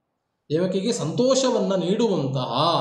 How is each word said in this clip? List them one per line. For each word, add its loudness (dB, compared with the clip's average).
ದೇವಕಿಗೆ 0
ಸಂತೋಷವನ್ನ 0
ನೀಡುವಂತಹ 0